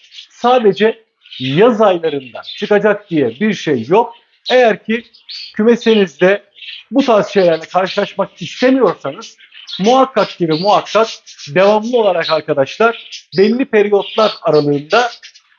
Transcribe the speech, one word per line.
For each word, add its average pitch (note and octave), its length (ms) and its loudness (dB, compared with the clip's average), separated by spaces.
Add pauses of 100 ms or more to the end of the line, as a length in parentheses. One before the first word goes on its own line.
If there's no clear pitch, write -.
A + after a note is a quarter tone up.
(300)
sadece A3 760 0 (360)
yaz G3 400 2
aylarında D#3+ 640 -2 (160)
çıkacak G#3 520 -2
diye C#3 300 -2
bir G#3+ 140 0
şey C3 340 -4
yok. G3+ 260 0 (360)
Eğer A#3+ 340 2
ki A#3 200 -4 (520)
kümesinizde G#3+ 840 2 (480)
bu C4+ 140 0
tarz A3 220 2
şeylerle E3 460 2
karşılaşmak F#3+ 720 -4
istemiyorsanız A3 920 -2 (440)
muhakkak A#3 480 2
ki E3+ 200 -4
ve D#3+ 40 -2
muhakkak F#3+ 560 0 (460)
devamlı G#3+ 440 2
olarak F3 320 0
arkadaşlar D#3 960 -2 (120)
belli A3+ 260 2
periyotlar G#3 680 0 (100)
aralığında D3+ 680 0 (480)